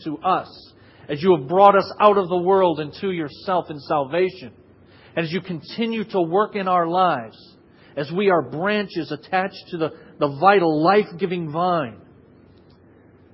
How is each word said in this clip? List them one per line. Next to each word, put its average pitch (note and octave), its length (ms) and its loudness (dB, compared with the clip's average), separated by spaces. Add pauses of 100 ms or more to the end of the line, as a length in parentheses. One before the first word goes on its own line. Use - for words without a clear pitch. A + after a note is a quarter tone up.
to D3 140 -8
us - 540 -6 (360)
as D3 120 -6
you F3+ 160 4
have C#3 120 -10
brought G3 280 8
us F#3 240 0
out G3+ 180 6
of F3+ 100 -2
the F3+ 100 -2
world F3 400 2
and D3 220 -8
to G3 100 -4
yourself E3+ 580 -6
in D3+ 120 -12
salvation. D#3 720 -4 (640)
And E3 100 -2
as D3+ 60 -8
you F#3 80 -4
continue A3 640 -6
to F#3+ 180 -2
work G3+ 320 0
in F#3+ 140 -4
our F3+ 180 2
lives, E3 500 -2 (600)
as C#3+ 200 -8
we G3 140 2
are E3 120 2
branches F3 680 -6
attached F#3 600 -6
to F3+ 40 -10
the, D#3+ 140 -4 (300)
the C#3 200 -2
vital, E3+ 440 4
life-giving F3+ 680 0
vine, D#3 480 -4 (1400)